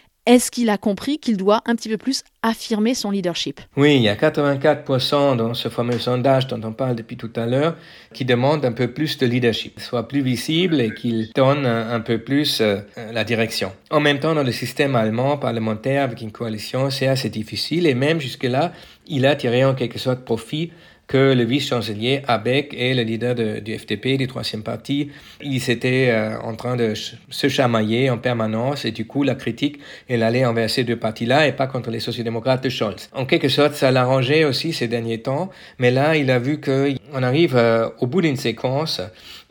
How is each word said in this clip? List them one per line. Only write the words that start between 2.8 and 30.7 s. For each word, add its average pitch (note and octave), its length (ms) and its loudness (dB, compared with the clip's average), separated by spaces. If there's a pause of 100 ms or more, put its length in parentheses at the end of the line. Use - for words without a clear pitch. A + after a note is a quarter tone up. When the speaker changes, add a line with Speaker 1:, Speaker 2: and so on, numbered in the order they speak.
Speaker 1:
son G#3+ 160 -4
leadership ? F3 500 -4 (160)
Speaker 2:
Oui, C#3+ 200 6
il B2 40 4
y G#2+ 80 4
a G#2 60 0
quatre-vingt-quatre C#3+ 680 2
pour C3 160 0
cent C#3+ 360 2
dans A2+ 180 0
ce A#2 160 -6
fameux A#2+ 300 -2
sondage C3 480 2
dont A#2 160 -6
on A2 100 -6
parle B2+ 220 -2
depuis A2+ 200 -10
tout A#2 200 -10
à A#2 100 -2
l'heure C#3+ 300 0 (360)
qui - 140 -8
demandent C3 400 2
un B2 60 2
peu A#2+ 200 -2
plus D3+ 280 -4
de C3 80 4
leadership, A#2+ 520 0
soit - 280 -4
plus C#3 160 -2
visible D#3 580 0
et G#2+ 140 -2
qu'il A2+ 400 -2
donne C#3 320 2
un, A2+ 240 -2
un A#2 80 0
peu A2+ 180 -2
plus, C#3+ 420 -2
euh, G#2 200 2 (340)
la A2+ 100 -2
direction. G#2+ 480 -2 (200)
En D3+ 80 2
même D3 180 4
temps, D#3+ 160 0
dans D3+ 80 2
le B2+ 100 0
système C3+ 440 -2
allemand A#2+ 420 0
parlementaire A#2 640 -2
avec B2 200 -4
une A2 100 -10
coalition, A#2+ 580 -4
c'est C3 160 -2
assez C3 240 0
difficile A2+ 560 -2
et C#3+ 80 4
même D3 260 0
jusque-là, C3+ 540 -2 (320)
il C3 220 2
a C#3+ 80 4
tiré B2 280 2
en C3+ 120 4
quelque A#2+ 240 -4
sorte B2+ 220 -2
profit D3+ 500 -4 (360)
que C3+ 280 4
le A#2+ 80 4
vice-chancelier A#2+ 840 -2
Habeck B2+ 480 0
et B2+ 200 0
le B2 80 2
leader A2+ 320 -2
de, G#2+ 240 -2
du A2 180 -8
F - 80 -16
D G#2+ 100 -4
P, B2+ 220 0
du C3 80 -2
troisième A2+ 380 -8
parti, C#3 480 -4 (280)
ils C3+ 300 -2
étaient, B2+ 400 2
euh, A2 320 0
en A2+ 140 -8
train B2 200 -4
de A2+ 200 0
ch-, - 220 -10 (120)
se - 180 0
chamailler A#2+ 640 2
en A#2+ 80 0
permanence A#2+ 680 -2
et A2+ 60 -2
du G#2+ 140 -8
coup - 160 -2
la C3+ 140 2
critique, C#3+ 420 -4 (320)
elle A#2 140 2
allait A#2+ 220 2
envers A2+ 220 2
ces B2+ 160 0